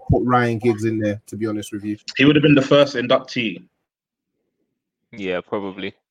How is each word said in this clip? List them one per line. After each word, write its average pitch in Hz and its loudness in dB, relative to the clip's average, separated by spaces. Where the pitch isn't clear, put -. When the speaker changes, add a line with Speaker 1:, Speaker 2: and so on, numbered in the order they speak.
Speaker 1:
put 123 2
Ryan 120 2
Giggs 107 0
in 110 -2
there, 104 -2
to - -14
be 107 -4
honest 107 -6
with 101 -10
you. 104 -6
Speaker 2:
He 135 2
would 147 6
have 147 2
been 151 6
the 143 4
first 143 4
inductee. 117 -4
Speaker 3:
Yeah, 92 -6
probably. 98 -8